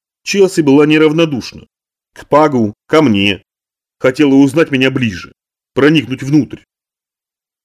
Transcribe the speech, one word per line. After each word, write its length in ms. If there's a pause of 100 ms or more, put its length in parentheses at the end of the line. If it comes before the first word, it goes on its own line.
(240)
Челси 380
была 240
неравнодушна. 840 (460)
К 140
Пагу, 460 (140)
ко 140
мне. 420 (560)
Хотела 340
узнать 380
меня 200
ближе, 420 (400)
проникнуть 500
внутрь. 360 (1040)